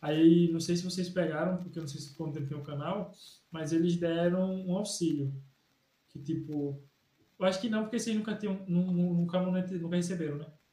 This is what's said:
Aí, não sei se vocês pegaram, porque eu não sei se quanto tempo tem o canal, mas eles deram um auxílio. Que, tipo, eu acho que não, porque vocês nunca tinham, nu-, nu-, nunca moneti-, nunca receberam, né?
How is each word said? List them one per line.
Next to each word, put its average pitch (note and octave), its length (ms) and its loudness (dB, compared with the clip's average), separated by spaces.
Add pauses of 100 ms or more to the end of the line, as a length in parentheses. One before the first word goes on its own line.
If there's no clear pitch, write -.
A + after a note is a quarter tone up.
Aí, E3 500 8
não E3 80 0
sei F3 160 0
se F3 80 -2
vocês F3+ 280 -4
pegaram, E3+ 460 0
porque - 200 -8
eu D#3+ 40 -8
não D3 60 -8
sei - 140 -10
se - 140 -16
quanto D3 180 -6
tempo C#3+ 140 -6
tem D3 100 -6
o C#3 60 -10
canal, D#3+ 500 -6 (380)
mas D#3+ 200 -6
eles E3+ 260 2
deram F3 540 2 (140)
um F3+ 100 0
auxílio. D3 560 -2 (760)
Que, - 80 -16
tipo, C#3+ 640 -6 (560)
eu F3+ 80 -2
acho F#3+ 160 0
que A#3+ 80 -2
não, A3 140 0
porque A3+ 160 -4
vocês A3 160 -2
nunca G#3+ 180 -2
tinham, G3 220 -4 (120)
nu-, F3+ 240 2
nu-, F3 220 2
nunca E3+ 260 2
moneti-, F#3 380 -2
nunca E3+ 200 -2
receberam, E3+ 400 -2
né? D3 100 -12 (260)